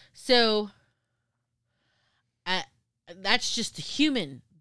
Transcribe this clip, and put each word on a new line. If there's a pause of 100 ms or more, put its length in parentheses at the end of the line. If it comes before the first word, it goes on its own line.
(120)
So, (1800)
uh, (540)
that's
just
the
human (180)